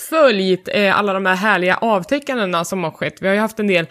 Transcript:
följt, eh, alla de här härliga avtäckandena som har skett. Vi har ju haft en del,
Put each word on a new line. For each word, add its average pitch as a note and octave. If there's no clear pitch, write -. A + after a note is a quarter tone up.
följt, G3
eh, G3+
alla G3+
de F#3+
här F#3
härliga F#3
avtäckandena G#3+
som F#3
har D#3
skett. -
Vi F3+
har F#3+
ju G#3
haft A3
en G#3
del, E3+